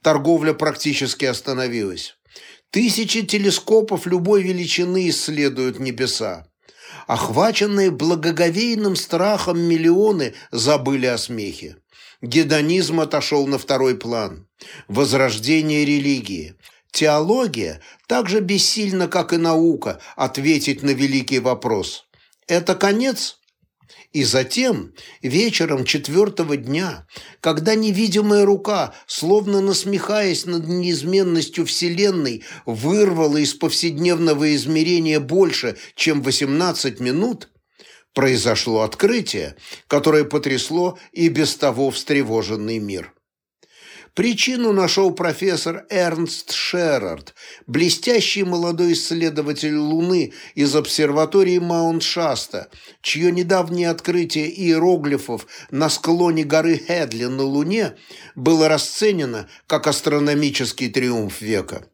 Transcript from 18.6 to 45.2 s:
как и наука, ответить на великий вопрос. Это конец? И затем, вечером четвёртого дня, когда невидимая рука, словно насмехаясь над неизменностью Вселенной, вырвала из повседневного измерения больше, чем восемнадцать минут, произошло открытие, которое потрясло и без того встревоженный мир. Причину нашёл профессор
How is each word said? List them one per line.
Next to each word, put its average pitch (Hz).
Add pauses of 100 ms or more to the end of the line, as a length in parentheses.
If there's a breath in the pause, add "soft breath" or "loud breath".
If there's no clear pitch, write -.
как 170
и 170
наука, 165 (140 loud breath)
ответить 143
на 139
великий 135
вопрос. 120 (460 soft breath)
Это 175
конец? 220 (720 soft breath)
И 147
затем, 131 (300 loud breath)
вечером 151
четвёртого 151
дня, 139 (340 loud breath)
когда 160
невидимая 208
рука, 196 (140)
словно 196
насмехаясь 196
над 170
неизменностью 175
Вселенной, 170 (240 loud breath)
вырвала 160
из 147
повседневного 160
измерения 156
больше, 147 (180 loud breath)
чем 151
восемнадцать 143
минут, 156 (640 soft breath)
произошло 117
открытие, 110 (320 loud breath)
которое 151
потрясло 147 (120)
и 165
без 147
того 135
встревоженный 113
мир. 98 (1040 loud breath)
Причину 240
нашёл 190
профессор 175